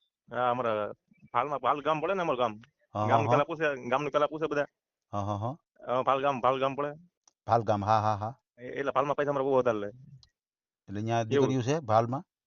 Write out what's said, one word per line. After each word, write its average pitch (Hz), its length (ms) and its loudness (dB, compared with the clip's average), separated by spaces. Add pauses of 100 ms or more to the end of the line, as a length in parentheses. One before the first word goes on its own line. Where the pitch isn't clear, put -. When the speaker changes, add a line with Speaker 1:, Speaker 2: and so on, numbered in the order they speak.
(300)
Speaker 1:
હા, 123 200 0
અમારા 113 440 -2 (400)
હાલમાં, 131 300 0
હાલ 143 180 2
ગામ 151 200 0
પડે 175 120 -2
ને 190 80 -2
અમારું 147 180 0
ગામ. 113 140 2 (420)
Speaker 2:
હા, 104 120 0
Speaker 1:
ગામનું 113 200 4
Speaker 2:
હા, 120 60 4
Speaker 1:
પેલા 143 120 4
પૂછે, 147 440 -4
ગામનું 139 220 0
પેલા 147 160 2
પૂછે 156 200 -4
બધા. 143 200 -2 (460)
Speaker 2:
હા, 101 120 -4
હા, 104 120 -2
હા. 117 180 -4 (320)
Speaker 1:
અ, 123 160 0
ભાલ 135 180 2
ગામ, 139 200 0
ભાલ 131 180 2
ગામ 135 160 0
પડે. 147 160 -4 (560)
Speaker 2:
ભાલ 113 160 4
ગામ, 101 200 0
હા, 107 180 4
હા, 107 160 0
હા. 110 160 -8 (240)
Speaker 1:
એ-, 123 220 -12
એટલે 139 120 -4
ભાલમાં 139 240 2
પૈસા 143 160 0
અમારે 135 140 0
બહુ 139 120 4
વધારે 117 220 2
લે. 101 80 -6 (1000)
Speaker 2:
એટલે 101 120 -6
ન્યા 117 200 0
Speaker 1:
એવું. 113 80 -4
Speaker 2:
દીકરીઓ 131 320 2
છે 139 180 0
ભાલમાં? 117 440 2 (240)